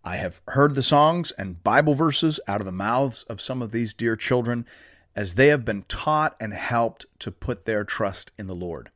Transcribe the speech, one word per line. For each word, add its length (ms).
I 120
have 320
heard 280
the 80
songs 480
and 320
Bible 300
verses 520
out 140
of 40
the 80
mouths 520
of 160
some 200
of 120
these 200
dear 220
children 520
as 180
they 140
have 160
been 240
taught 500
and 160
helped 520
to 140
put 320
their 180
trust 560
in 80
the 80
Lord. 420